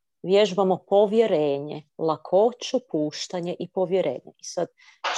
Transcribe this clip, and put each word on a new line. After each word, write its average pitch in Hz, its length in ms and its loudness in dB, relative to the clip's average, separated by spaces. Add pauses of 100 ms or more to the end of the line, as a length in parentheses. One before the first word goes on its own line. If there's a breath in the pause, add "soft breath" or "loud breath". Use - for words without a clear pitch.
(240)
vježbamo 185 540 2 (120)
povjerenje, 156 1080 0
lakoću, 185 840 0 (120)
puštanje 170 680 -4
i 175 100 -8
povjerenje. 175 680 -2
I - 60 -20
sad - 240 -6 (500 soft breath)